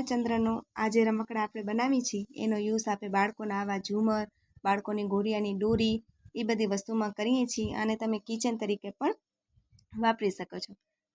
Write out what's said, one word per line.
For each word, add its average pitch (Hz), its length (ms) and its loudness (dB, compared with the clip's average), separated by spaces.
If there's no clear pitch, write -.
ચંદ્રનો 226 460 2
આ 220 120 2
જે 226 160 6
રમકડા 220 360 0
આપણે 214 240 -6
બનાવી 247 400 2
છીએ 202 180 -4
એનો 220 140 2
યુઝ 220 220 0
આપણે 202 280 -2
બાળકોના 202 440 0
આવા 196 260 -2
ઝુમર, 214 400 2
બાળકોની 202 480 0
ઘોડિયાની 208 500 0
દોરી 220 340 4
એ 240 100 0
બધી 220 240 2
વસ્તુમાં 208 460 -2
કરીએ 247 340 2
છીએ. 214 280 -2
અને 220 200 0
તમે 220 260 0
કિચન 226 340 -2
તરીકે 202 380 -2
પણ 311 160 0
વાપરી 226 340 2
શકો 180 280 -10
છો. 196 80 -14